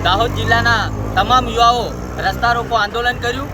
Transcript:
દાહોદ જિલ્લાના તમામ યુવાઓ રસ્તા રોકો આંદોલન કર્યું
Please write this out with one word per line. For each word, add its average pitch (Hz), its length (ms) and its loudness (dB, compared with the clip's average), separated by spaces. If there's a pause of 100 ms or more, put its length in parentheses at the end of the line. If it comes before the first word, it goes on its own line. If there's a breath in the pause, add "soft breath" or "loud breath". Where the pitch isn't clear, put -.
દાહોદ 208 280 2
જિલ્લાના 233 580 2 (260)
તમામ 240 340 2
યુવાઓ 233 360 2 (320)
રસ્તા 196 340 0
રોકો 233 240 -2
આંદોલન 233 440 -2
કર્યું 254 340 -4